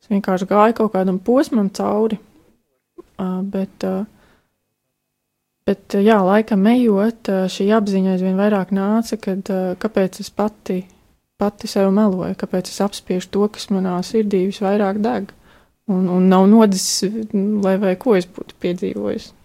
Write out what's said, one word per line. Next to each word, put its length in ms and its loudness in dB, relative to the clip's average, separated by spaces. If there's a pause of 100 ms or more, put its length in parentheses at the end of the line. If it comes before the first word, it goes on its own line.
Es 80 -20
vienkārši 380 -2
gāju 280 4
kaut 180 -2
kādam 260 0
posmam 520 0
cauri. 480 -2 (1000)
Ā, 240 -4
bet, 400 -8
ā, 240 -4 (1600)
bet, 280 -4
jā, 280 4
laikam 440 2
ejot, 640 2
ā, 200 0
šī 240 -2
apziņa 420 2
aizvien 240 0
vairāk 320 0
nāca, 500 -2
kad, 220 -6
ā, 340 -4
kāpēc 440 -2
es 100 -12
pati, 540 -6 (560)
pati 280 -4
sev 240 2
meloju, 440 0
kāpēc 340 -6
es 100 -8
apspiežu 500 -4
to, 180 0
kas 200 -10
manā 340 -2
sirdī 440 0
visvairāk 560 -2
deg. 300 -4 (560)
Un, 200 0
un 200 4
nav 200 6
nodzis, 560 4 (260)
lai 480 0
vai 180 0
ko 200 2
es 100 0
būtu 320 -18
piedzīvojis. 760 -6 (120)